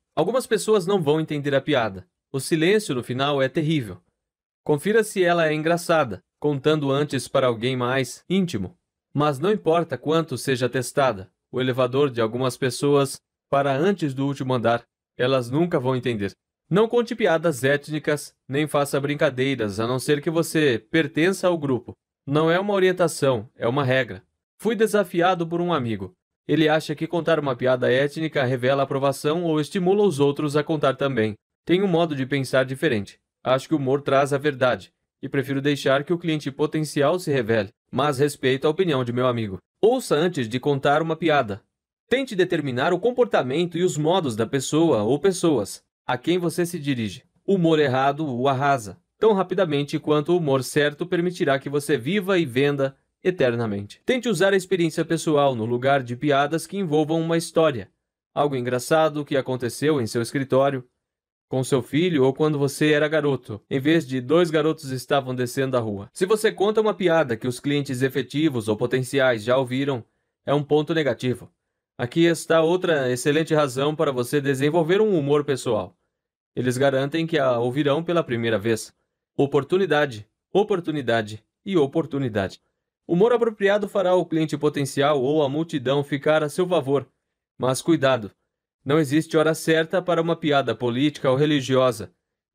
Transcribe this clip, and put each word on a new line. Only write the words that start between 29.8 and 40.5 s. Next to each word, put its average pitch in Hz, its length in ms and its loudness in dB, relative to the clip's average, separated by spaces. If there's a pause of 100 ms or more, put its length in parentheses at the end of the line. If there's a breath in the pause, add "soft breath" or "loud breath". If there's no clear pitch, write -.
os 180 160 2
outros 143 380 0
a 147 80 2
contar 143 320 0
também. 117 380 0 (300)
Tenho 180 200 2
um 202 40 0
modo 165 280 0
de 131 100 -4
pensar 131 380 0
diferente. 131 560 -4 (240)
Acho 131 240 0
que 170 60 0
o - 20 4
humor 139 260 0
traz 139 300 2
a 139 60 0
verdade, 127 540 -2 (300)
e 143 60 -10
prefiro 135 340 -2
deixar 139 400 0
que 139 100 -6
o 170 60 0
cliente 156 320 -4
potencial 151 720 0
se 170 100 -6
revele, 113 400 0 (220)
mas 135 260 0
respeito 135 480 0
a 156 40 4
opinião 156 340 0
de 120 80 -4
meu 127 160 0
amigo. 110 300 -4 (220)
Ouça 240 360 2
antes 147 320 0
de 120 100 -4